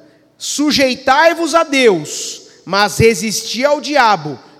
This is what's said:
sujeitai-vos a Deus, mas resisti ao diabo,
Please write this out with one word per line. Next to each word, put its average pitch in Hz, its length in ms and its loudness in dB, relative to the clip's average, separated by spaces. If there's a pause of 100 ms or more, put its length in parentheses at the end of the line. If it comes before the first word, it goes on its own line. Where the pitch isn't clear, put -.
(360)
sujeitai-vos 285 1160 0
a 330 100 2
Deus, 240 800 0 (240)
mas 196 320 0
resisti 220 640 0
ao 294 160 0
diabo, 214 600 0 (200)